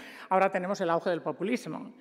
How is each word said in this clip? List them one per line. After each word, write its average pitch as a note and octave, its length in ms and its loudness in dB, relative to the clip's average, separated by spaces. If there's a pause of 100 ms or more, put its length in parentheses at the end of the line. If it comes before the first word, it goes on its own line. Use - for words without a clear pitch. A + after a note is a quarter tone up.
(300)
ahora F#3+ 220 6
tenemos F#3+ 300 -2
el E3+ 80 2
auge E3 200 2
del E3 120 0
populismo. E3+ 800 -4